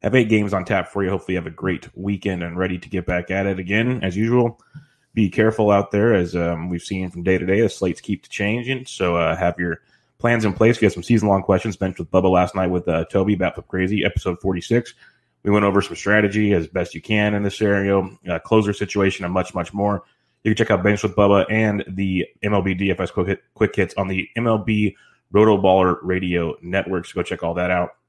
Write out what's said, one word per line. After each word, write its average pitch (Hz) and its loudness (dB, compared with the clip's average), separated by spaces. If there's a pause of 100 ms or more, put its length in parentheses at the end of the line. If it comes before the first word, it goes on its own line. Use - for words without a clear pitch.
Have 101 -2
eight 123 4
games 104 2
on 92 -2
tap 95 -2
for 98 -4
you. 92 0
Hopefully 95 -4
you 90 0
have 85 -10
a - -10
great 90 -6
weekend 95 -4
and 85 -8
ready 92 -2
to 87 -14
get 90 -6
back 90 -4
at 98 -2
it 95 -2
again, 110 -2
as 92 -4
usual. 117 0 (540)
Be 101 2
careful 104 2
out 101 2
there, 107 2
as, 87 0
um, 85 -2
we've 87 -6
seen 92 -6
from 87 -12
day 92 2
to 82 -6
day, 98 2
the 110 2
slates 90 -4
keep - -6
changing. 120 -4
So, 90 -2
uh, 82 0
have 87 -2
your 87 -4 (380)
plans 117 0
in 101 2
place. 117 4
If - -2
you - 4
have 98 4
some - -12
season-long 101 2
questions, 95 0
Bench 95 -4
with 82 -10
Bubba 92 4
last 90 2
night 92 -2
with, 90 -2
uh, 82 0
Toby, 98 0
Bat 90 -2
Flip - -14
Crazy, 95 -2
episode - -4
forty-six. 95 -2 (480)
We - -4
went 104 4
over 98 4
some 87 -6
strategy 104 2
as 87 0
best - -6
you 82 -14
can 104 0
in 101 -2
this 101 -4
scenario, 98 0 (140)
uh, 85 -2
closer 104 0
situation, 95 -2
and 90 -4
much, 92 -4
much 87 -8
more. 101 -2 (420)
You 110 2
can 107 -2
check 113 2
out 92 2
Bench 104 2
with 101 -2
Bubba 101 6
and 107 0
the 95 -2 (140)
M 104 0
L 101 2
B 95 0
D 95 0
F 90 -2
S 92 -4
Quick 90 -2
Hit-, 95 -4 (100)
Quick 107 0
Hits 92 0
on 95 -2
the 95 -4
M 117 -2
L 113 2
B 107 0 (340)
Roto 107 6
Baller 92 4
Radio 87 -2
Network. 90 -4
So - -18
go 90 -2
check 90 -6
all 85 -2
that 90 -2
out. 87 0 (160)